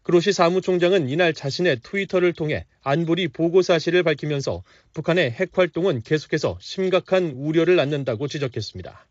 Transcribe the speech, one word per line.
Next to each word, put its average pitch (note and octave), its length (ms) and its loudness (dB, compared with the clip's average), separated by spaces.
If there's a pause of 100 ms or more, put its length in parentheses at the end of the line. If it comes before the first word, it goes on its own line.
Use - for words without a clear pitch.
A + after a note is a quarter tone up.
그로시 F3 320 2
사무총장은 F3+ 720 2
이날 D#3+ 280 0
자신의 C#3+ 480 -2
트위터를 F3+ 500 -2
통해 D3 320 -6 (160)
안보리 E3 460 0
보고 E3+ 340 2
사실을 F3 400 2
밝히면서 C#3+ 640 -2 (300)
북한의 D#3+ 360 0
핵 F3+ 260 -4
활동은 E3+ 460 0
계속해서 D3 580 -2
심각한 F#3 760 0
우려를 D#3+ 400 2
낳는다고 C#3 520 0
지적했습니다. A#2+ 840 -8